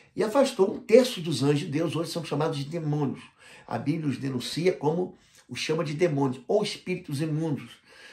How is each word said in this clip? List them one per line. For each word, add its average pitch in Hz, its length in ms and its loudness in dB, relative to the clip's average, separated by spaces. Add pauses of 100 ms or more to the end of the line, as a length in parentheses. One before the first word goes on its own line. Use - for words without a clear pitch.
(140)
e 170 80 -2
afastou 220 540 2
um - 40 -10
terço 233 420 6
dos 151 200 -2
anjos 143 200 4
de 185 60 -6
Deus. 151 280 -2
Hoje 160 160 -4
são 170 140 -6
chamados 151 320 -2
de 139 80 -6
demônios. 147 580 -2 (420)
A - 120 -6
Bíblia 147 320 -2
os 113 80 -2
denuncia 135 560 -2
como, 170 440 -2 (300)
os 123 100 -12
chama 160 280 -2
de 143 80 -4
demônios, 143 520 0
ou 208 160 2
espíritos 175 600 -6
imundos, 151 560 -4 (360)